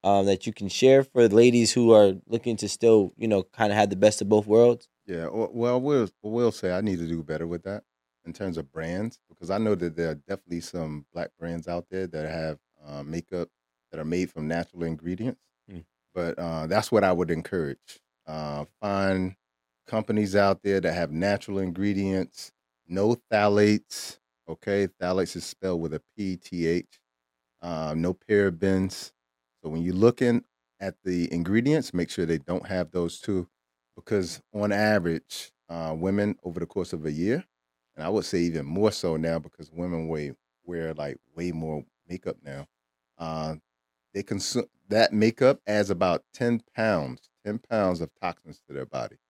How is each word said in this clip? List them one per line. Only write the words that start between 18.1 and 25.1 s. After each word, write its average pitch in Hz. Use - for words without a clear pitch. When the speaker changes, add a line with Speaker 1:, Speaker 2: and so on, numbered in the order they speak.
Speaker 2:
Uh, 76
find 98
companies 107
out 98
there 98
that 85
have 85
natural 98
ingredients, 95
no 101
phthalates, 104
okay? 98
Phthalates 92